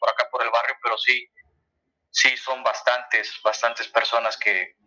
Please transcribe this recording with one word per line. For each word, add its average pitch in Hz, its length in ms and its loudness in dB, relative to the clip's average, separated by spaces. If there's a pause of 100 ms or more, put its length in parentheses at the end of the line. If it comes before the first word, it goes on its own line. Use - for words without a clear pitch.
por 113 80 0
acá, 117 220 0
por 123 120 -2
el 113 80 0
barrio, 127 320 2
pero 117 140 0
sí, 127 340 0 (800)
sí 131 280 2
son 127 260 -4
bastantes, 113 680 0 (140)
bastantes 117 440 0
personas 117 500 0
que, 95 380 0 (100)